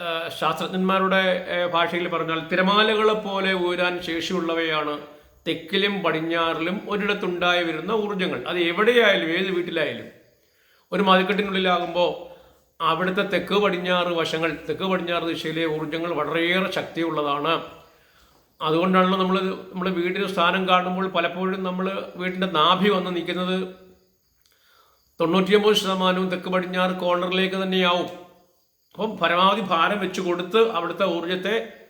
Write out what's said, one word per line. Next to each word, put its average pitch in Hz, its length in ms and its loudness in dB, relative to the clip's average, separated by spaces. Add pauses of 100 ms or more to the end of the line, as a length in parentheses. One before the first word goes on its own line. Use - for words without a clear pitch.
ആ, 165 280 -6
ശാസ്ത്രജ്ഞന്മാരുടെ, 185 1200 0
ഏ, 175 160 0
ഭാഷയിൽ 170 420 0
പറഞ്ഞാൽ 160 400 -2
തിരമാലകളെ 214 640 4
പോലെ 196 380 -2
ഉയരാൻ 180 500 0
ശേഷിയുള്ളവയാണ് 165 1040 -2 (420)
തെക്കിലും 190 540 -2
പടിഞ്ഞാറിലും 165 880 0
ഒരിടത്തുണ്ടായി 180 760 0
വരുന്ന 160 280 -4
ഊർജങ്ങൾ. 185 560 -2
അത് 175 100 -2
എവിടെയായാലും, 190 720 4
ഏത് 190 200 0
വീട്ടിലായാലും, 160 560 -2 (840)
ഒരു 185 100 2
മതിൽക്കെട്ടിനുള്ളിലാകുമ്പോൾ 185 1300 2 (460)
അവിടുത്തെ 185 400 2
തെക്ക് 180 320 -2
പടിഞ്ഞാറ് 180 540 2
വശങ്ങൾ, 160 500 0 (100)
തെക്ക് 202 140 -4
പടിഞ്ഞാറ് 175 420 0
ദിശയിലെ 165 420 -2
ഊർജങ്ങൾ 156 480 -4
വളരെയേറെ 170 580 0
ശക്തിയുള്ളതാണ്. 151 880 -2 (1000)
അതുകൊണ്ടാണല്ലോ 185 560 2
നമ്മൾ, 185 220 2
നമ്മുടെ 185 500 -4
വീടിന് 185 360 -2
സ്ഥാനം 185 420 0
കാണുമ്പോൾ 185 400 2
പലപ്പോഴും 185 540 -2
നമ്മൾ 185 540 -4
വീടിൻ്റെ 185 300 -4
നാഭി 180 420 4
വന്ന് 180 280 0
നിൽക്കുന്നത് 180 580 -4 (1500)
തൊണ്ണൂറ്റിയൊമ്പത് 190 540 4
ശതമാനവും 185 540 0
തെക്ക് 180 200 -6
പടിഞ്ഞാറ് 185 520 0
കോർണറിലേക്ക് 185 640 0
തന്നെയാവും. 185 640 0 (680)
അപ്പം 208 220 -4
പരമാവധി 185 440 4
ഭാരം 185 400 0
വെച്ച് 185 200 -4
കൊടുത്ത് 185 500 2
അവിടുത്തെ 170 340 -2
ഊർജത്തെ, 185 680 -2 (180)